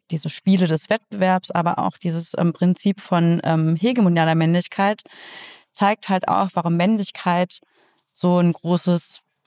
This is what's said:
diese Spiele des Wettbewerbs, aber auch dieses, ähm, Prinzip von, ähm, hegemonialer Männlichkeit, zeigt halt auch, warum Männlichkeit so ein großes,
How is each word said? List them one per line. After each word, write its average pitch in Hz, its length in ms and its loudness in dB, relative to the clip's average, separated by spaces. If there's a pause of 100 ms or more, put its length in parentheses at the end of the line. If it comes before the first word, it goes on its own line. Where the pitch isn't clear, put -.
(100)
diese 160 180 -6
Spiele 185 380 2
des 160 240 -2
Wettbewerbs, 190 600 -2
aber 175 280 -2
auch - 180 -2
dieses, 165 420 -6
ähm, 170 140 2
Prinzip 180 480 0
von, 170 440 0
ähm, 160 320 0
hegemonialer 175 580 2
Männlichkeit, 175 680 0 (680)
zeigt - 380 -2
halt 185 180 0
auch, 196 260 0
warum 170 220 0
Männlichkeit 180 840 -2 (520)
so 180 260 2
ein 175 140 4
großes, 175 680 -2 (240)